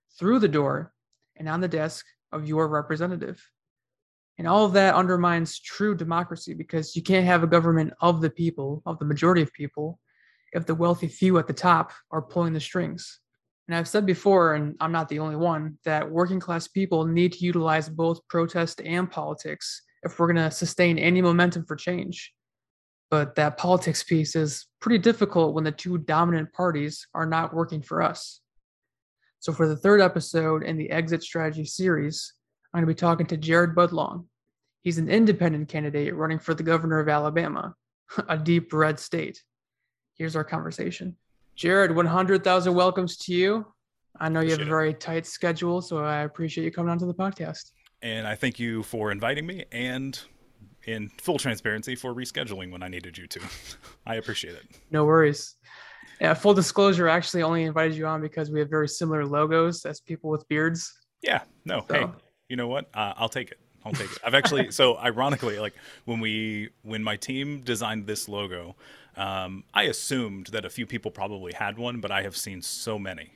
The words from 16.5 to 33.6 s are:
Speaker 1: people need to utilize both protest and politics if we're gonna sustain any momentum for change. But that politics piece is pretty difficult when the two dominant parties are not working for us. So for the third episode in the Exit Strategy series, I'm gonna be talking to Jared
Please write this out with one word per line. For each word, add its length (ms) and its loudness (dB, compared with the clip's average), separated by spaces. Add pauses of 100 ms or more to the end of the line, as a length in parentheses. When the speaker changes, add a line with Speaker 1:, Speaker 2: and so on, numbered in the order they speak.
Speaker 1:
people 380 0
need 280 2
to 100 -8
utilize 460 2
both 380 -2
protest 580 -2
and 240 -2
politics 720 -8 (200)
if 160 -8
we're 100 4
gonna 220 4
sustain 480 2
any 240 4
momentum 440 4
for 100 -8
change. 580 -8 (800)
But 240 2
that 220 2
politics 440 2
piece 320 0
is 340 -2 (120)
pretty 200 4
difficult 540 2
when 120 0
the 80 -2
two 240 -4
dominant 560 0
parties 600 -4
are 120 -2
not 280 -2
working 280 -4
for 200 -4
us. 380 -4 (1000)
So 120 -6
for 160 2
the 80 0
third 240 6
episode 640 2
in 140 -4
the 120 -4
Exit 320 -2
Strategy 440 -4
series, 680 -4 (400)
I'm 60 -2
gonna 80 2
be 80 2
talking 320 2
to 80 -4
Jared 400 2